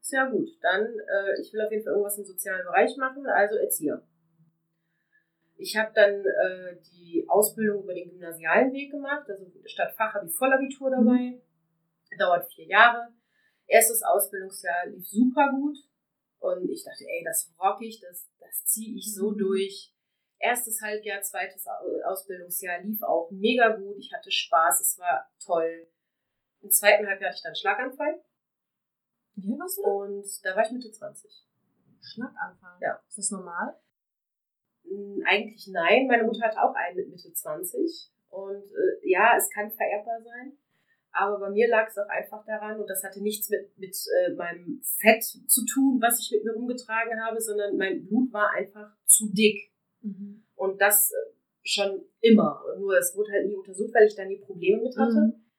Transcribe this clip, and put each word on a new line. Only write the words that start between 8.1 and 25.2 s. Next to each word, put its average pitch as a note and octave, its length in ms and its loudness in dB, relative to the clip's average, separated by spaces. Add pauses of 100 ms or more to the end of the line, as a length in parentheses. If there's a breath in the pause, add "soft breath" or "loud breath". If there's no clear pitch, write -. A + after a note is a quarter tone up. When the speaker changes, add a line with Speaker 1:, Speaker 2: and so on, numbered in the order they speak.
Speaker 1:
Weg C#4 180 -8
gemacht, C#4+ 380 -6
also F#3+ 200 -10 (140)
statt - 320 -6
Fach A3 180 -2
hab G3+ 120 -6
ich - 100 -8
Vollabitur C4+ 540 0
dabei. B3 500 4
Speaker 2:
Mhm. - 20 -20 (760)
Speaker 1:
Dauert F3+ 320 2
vier D#3+ 140 -20
Jahre. A#3 480 6 (520)
Erstes A3+ 380 6
Ausbildungsjahr F#3+ 840 -2
lief F3+ 200 -16
super B3+ 480 4
gut C#4+ 220 -2 (640)
und - 300 -2
ich - 140 -8
dachte, - 220 -16
„Ey, E3+ 180 -8
das D#3+ 340 -4
rock G3+ 240 0
ich, A3+ 200 -12
das, F3+ 280 -18 (120)
das - 240 -10
zieh A3 320 -4
ich G3+ 180 -10
so G3+ 160 -2
Speaker 2:
Mhm. G3+ 60 -6
Speaker 1:
durch.“ G3 560 -2 (440)
Erstes A#3 440 -2
Halbjahr, G#3 400 -8
zweites F#3+ 440 -10
Au-, - 380 -6
Ausbildungsjahr F3+ 760 -8
lief G#3 200 -6
auch E3+ 300 0
mega A3+ 380 4
gut. G3 280 -6
Ich - 160 -16
hatte F3+ 160 -12
Spaß, - 520 2
es - 180 -2
war F3 320 -2 (120)